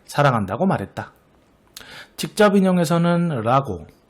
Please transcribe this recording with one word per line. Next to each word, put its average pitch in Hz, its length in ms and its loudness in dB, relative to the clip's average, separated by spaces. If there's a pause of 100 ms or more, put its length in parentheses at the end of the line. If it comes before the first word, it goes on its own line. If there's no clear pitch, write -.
"사랑한다"고 127 640 0
말했다. 104 460 -6 (1040)
직접 208 380 2
인용에서는 170 840 2
라고, 113 460 -2 (220)